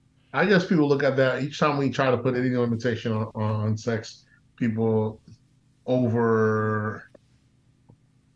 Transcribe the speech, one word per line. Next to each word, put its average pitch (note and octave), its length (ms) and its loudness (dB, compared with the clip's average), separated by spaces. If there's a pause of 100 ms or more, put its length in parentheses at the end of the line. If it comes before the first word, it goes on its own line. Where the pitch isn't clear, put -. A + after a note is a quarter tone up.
(320)
I D3 140 0
guess F#3 200 4
people D3+ 220 2
look C#3+ 140 2
at C3 140 0
that C3 260 2
each D3 160 -6
time D3 200 2
we C3+ 120 0
try C3 200 0
to A#2+ 80 2
put B2+ 160 -2
any B2+ 160 0
limitation A#2 640 -2
on, G#2+ 220 -2
on G#2+ 440 -2
sex, - 460 -6 (320)
people A2 640 0 (680)
over, A2 1160 0 (1300)